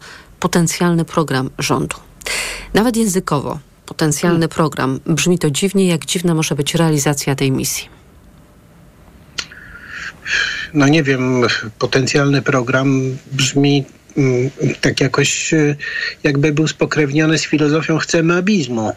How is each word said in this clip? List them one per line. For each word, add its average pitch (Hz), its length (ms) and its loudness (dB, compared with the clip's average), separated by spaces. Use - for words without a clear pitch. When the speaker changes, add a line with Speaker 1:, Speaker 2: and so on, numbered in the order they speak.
Speaker 1:
potencjalny 175 640 2
program 139 540 -2
rządu. - 380 -2
Nawet 220 220 2
językowo 180 600 -2
potencjalny 165 600 0
Speaker 2:
Hmm. - 0 -
Speaker 1:
program. 135 580 -2
Brzmi 165 320 2
to 156 120 0
dziwnie, 190 360 0
jak 170 180 0
dziwna 175 300 0
może 156 200 -2
być 143 200 -4
realizacja 151 600 2
tej 135 180 0
misji. - 360 -4
Speaker 2:
No 139 140 4
nie 156 140 4
wiem, 131 400 2
potencjalny 139 640 2
program 131 760 0
brzmi, 139 520 2
mm, 131 340 2
tak - 200 0
jakoś, - 540 0
e, 147 220 4
jakby 147 300 2
był 156 160 2
spokrewniony 156 680 0
z - 80 -4
filozofią 151 520 2
chcemy 165 380 2
abizmu. 139 600 0